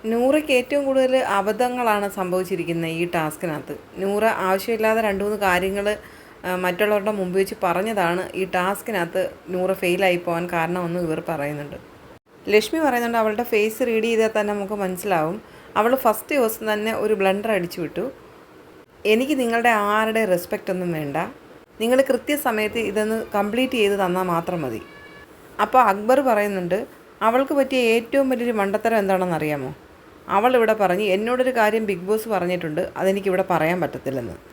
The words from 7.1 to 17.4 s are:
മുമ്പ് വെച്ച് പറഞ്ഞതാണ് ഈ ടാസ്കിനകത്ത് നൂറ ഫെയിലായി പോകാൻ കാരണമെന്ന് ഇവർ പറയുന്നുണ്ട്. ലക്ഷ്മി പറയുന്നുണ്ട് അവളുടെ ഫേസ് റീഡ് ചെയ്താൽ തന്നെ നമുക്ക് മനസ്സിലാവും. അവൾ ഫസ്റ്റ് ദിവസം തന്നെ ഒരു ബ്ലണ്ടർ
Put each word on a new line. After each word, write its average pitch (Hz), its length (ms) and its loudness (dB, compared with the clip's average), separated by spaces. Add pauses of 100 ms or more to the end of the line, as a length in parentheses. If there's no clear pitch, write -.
മുമ്പ് 190 280 -2
വെച്ച് 196 240 -2
പറഞ്ഞതാണ് 185 720 0
ഈ 190 100 -2
ടാസ്കിനകത്ത് 185 840 -2 (200)
നൂറ 185 240 -2
ഫെയിലായി 180 440 2
പോകാൻ 175 340 -4
കാരണമെന്ന് 175 480 -2
ഇവർ 160 300 -4
പറയുന്നുണ്ട്. 147 460 -6 (760)
ലക്ഷ്മി 214 300 4
പറയുന്നുണ്ട് 240 380 0
അവളുടെ 220 260 0
ഫേസ് 220 440 0
റീഡ് 220 160 2
ചെയ്താൽ 220 260 2 (100)
തന്നെ 208 140 0
നമുക്ക് 202 200 -4
മനസ്സിലാവും. 185 680 -2 (360)
അവൾ 233 180 4
ഫസ്റ്റ് 254 400 0
ദിവസം 220 380 0
തന്നെ 214 220 -2
ഒരു 214 180 0
ബ്ലണ്ടർ 196 380 0